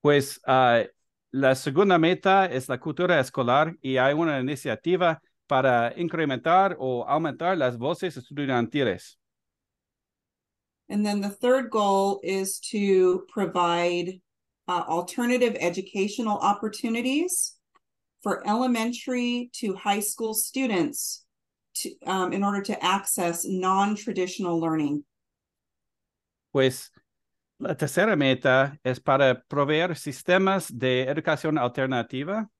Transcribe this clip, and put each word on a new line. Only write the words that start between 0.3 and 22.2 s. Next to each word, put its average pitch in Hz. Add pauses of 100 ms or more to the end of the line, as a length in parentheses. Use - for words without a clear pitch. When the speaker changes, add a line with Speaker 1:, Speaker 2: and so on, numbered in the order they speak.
Speaker 1:
ah, 123 (480)
la 131
segunda 175
meta 190
es 131
la 123
cultura 156
escolar 135
y 131
hay 131
una 156
iniciativa 156 (260)
para 123
incrementar 165
o 127
aumentar 165
las 127
voces 156
estudiantiles. 131 (1700)
Speaker 2:
And 208
then 208
the 202
third 247
goal 196
is 190 (120)
to 185
provide, 175 (460)
uh, 175
alternative 233
educational 202
opportunities 233 (640)
for -
elementary 240 (100)
to 196
high 202
school 220
students 220 (500)
to, - (160)
um, 180